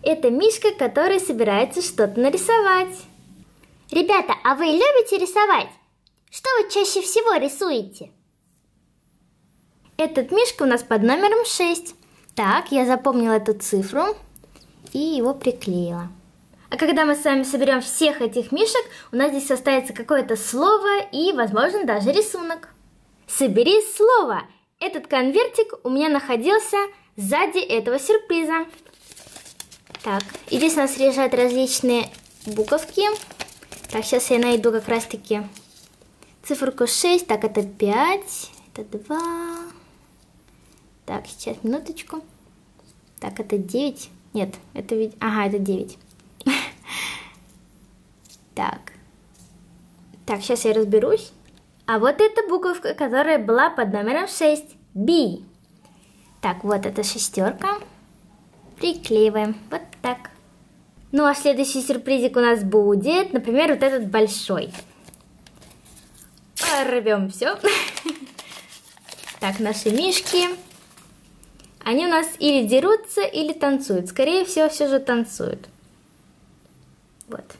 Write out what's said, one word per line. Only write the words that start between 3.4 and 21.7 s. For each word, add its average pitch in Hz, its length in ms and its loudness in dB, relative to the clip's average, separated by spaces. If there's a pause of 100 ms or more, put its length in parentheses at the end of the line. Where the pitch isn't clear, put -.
Ребята, 359 540 2
а 262 100 4
вы 302 120 0
любите 440 520 4
рисовать? 370 520 2 (600)
Что - 180 -10 (140)
вы 415 80 -2
чаще 392 320 0
всего - 320 2
рисуете? 277 800 -4 (1900)
Этот 311 340 -2
мишка 453 320 2
у - 40 2
нас 247 160 2
под 220 180 0
номером 403 440 4
шесть. 339 500 -2 (400)
Так, 220 360 0
я 262 140 2
запомнила 247 480 2
эту 214 240 0
цифру 269 580 -2 (800)
и 269 60 -4
его 277 340 -2
приклеила. 175 760 -4 (600)
А 247 80 -8
когда 311 280 2
мы 294 100 2
с 294 80 -8
вами 269 180 2
соберём 269 400 2
всех 294 400 0
этих 233 300 -4
мишек, 440 340 0 (260)
у 233 40 -8
нас 277 160 2
здесь 277 160 -4
составится 262 460 0
какое-то 254 420 0
слово 392 760 2
и, 320 200 0
возможно, 269 540 0